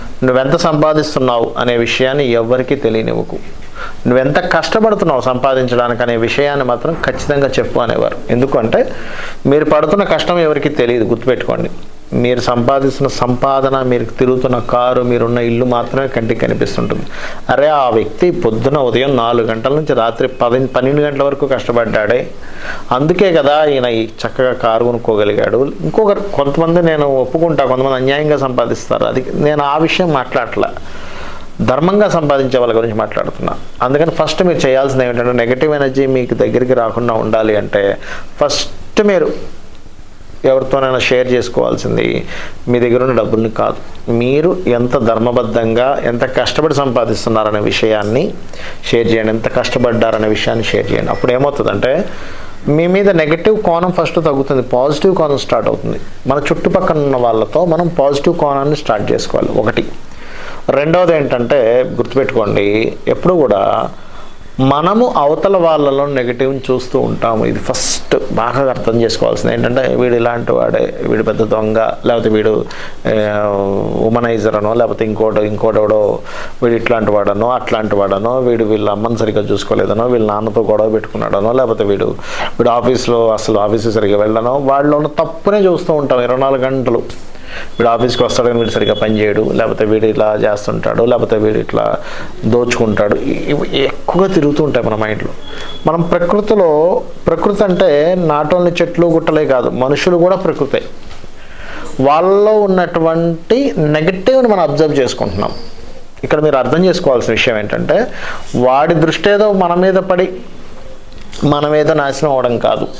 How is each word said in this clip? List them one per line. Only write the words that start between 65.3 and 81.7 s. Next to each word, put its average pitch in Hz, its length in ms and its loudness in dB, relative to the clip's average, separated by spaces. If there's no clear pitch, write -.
వాళ్ళలో 147 480 2
నెగటివ్ని 131 540 -2
చూస్తూ 127 400 -2
ఉంటాము. 113 460 0
ఇది 117 140 -2
ఫస్ట్ - 760 -2
బాగా 123 360 0
అర్థం 113 320 0
చేసుకోవాల్సింది. 117 520 0
ఏంటంటే, 123 420 0
"వీడు 123 200 2
ఇలాంటి 117 360 0
వాడే, 117 520 0
వీడు 110 200 0
పెద్ద 107 180 0
దొంగ, 110 500 0
లేకపోతే 117 240 2
వీడు, 107 360 2
ఆ, 117 40 2
ఉమనైజర్" 113 540 0
అనో, 107 180 0
లేకపోతే 113 320 0
ఇంకోటి, 107 360 0
ఇంకోటి 107 360 0
ఎవడో, 107 420 2
"వీడు 120 120 2
ఇట్లాంటి 110 360 0
వాడనో, 101 400 0
అట్లాంటి 110 440 -2
వాడనో, 101 440 0
వీడు 120 240 0
వీళ్ళ 104 260 0
అమ్మని 110 280 -2
సరిగ్గా 107 240 0
చూసుకోలేదనో, 104 680 0
వీళ్ళ 117 200 2
నాన్నతో 107 360 0
గొడవ 107 260 2
పెట్టుకున్నాడనో, 110 640 -2
లేకపోతే 113 300 0